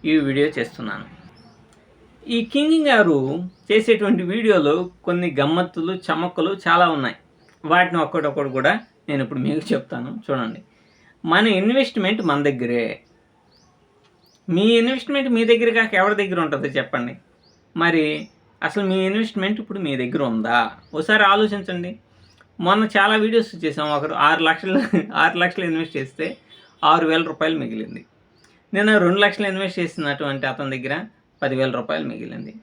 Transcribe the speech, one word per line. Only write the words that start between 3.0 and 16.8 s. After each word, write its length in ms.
చేసేటువంటి 520
వీడియోలో 420
కొన్ని 220
గమ్మత్తులు, 540
చమక్కులు 460
చాలా 200
ఉన్నాయి. 200
వాటిని 400
ఒక్కొక్కటి 540
కూడా 160
నేను 160
ఇప్పుడు 220
మీకు 260
చెప్తాను, 400
చూడండి. 340
"మన 220
ఇన్వెస్ట్‌మెంట్ 680
మన 80
దగ్గరే." 340
మీ 180
ఇన్వెస్ట్‌మెంట్ 540
మీ 140
దగ్గర 200
కాక 220
ఎవరి 200
దగ్గర 240
ఉంటుందో 320
చెప్పండి? 380